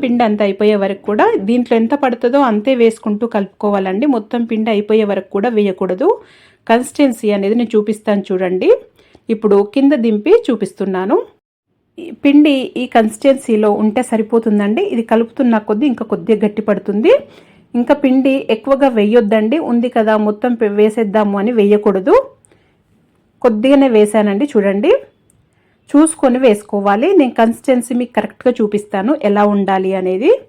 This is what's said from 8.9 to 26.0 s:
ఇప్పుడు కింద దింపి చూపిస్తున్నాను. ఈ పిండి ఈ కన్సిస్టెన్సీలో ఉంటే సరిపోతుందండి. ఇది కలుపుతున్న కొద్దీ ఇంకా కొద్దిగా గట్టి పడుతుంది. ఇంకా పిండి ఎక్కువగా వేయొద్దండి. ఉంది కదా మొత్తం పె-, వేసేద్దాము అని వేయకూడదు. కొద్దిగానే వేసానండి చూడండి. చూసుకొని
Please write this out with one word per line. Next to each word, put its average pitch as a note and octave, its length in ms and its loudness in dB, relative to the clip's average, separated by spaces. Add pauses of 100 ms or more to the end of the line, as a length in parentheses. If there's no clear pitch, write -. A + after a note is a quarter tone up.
ఇప్పుడు G3+ 240 2 (160)
కింద C#4 180 2 (140)
దింపి G#3+ 260 0 (140)
చూపిస్తున్నాను. G3 720 -2 (840)
ఈ - 20 -16 (180)
పిండి D4 300 4 (280)
ఈ B3+ 40 -6 (100)
కన్సిస్టెన్సీలో A3 760 0 (100)
ఉంటే G#3+ 200 0 (100)
సరిపోతుందండి. A3 720 0 (100)
ఇది A#3 180 -2
కలుపుతున్న A3+ 460 0 (100)
కొద్దీ B3 240 0
ఇంకా A3 220 -8
కొద్దిగా G3+ 320 0
గట్టి G#3 240 -4
పడుతుంది. G#3 440 0 (600)
ఇంకా A#3+ 220 0 (100)
పిండి C4+ 280 2 (220)
ఎక్కువగా C4+ 420 0
వేయొద్దండి. A3 600 2 (120)
ఉంది A#3+ 280 0
కదా A3 180 2 (120)
మొత్తం G#3 240 -2 (100)
పె-, G3+ 200 -2
వేసేద్దాము G#3+ 600 0
అని A#3+ 180 -2
వేయకూడదు. G#3 560 2 (1300)
కొద్దిగానే C4 420 2 (120)
వేసానండి G#3 480 2 (100)
చూడండి. G3+ 340 0 (1000)
చూసుకొని C#4 520 2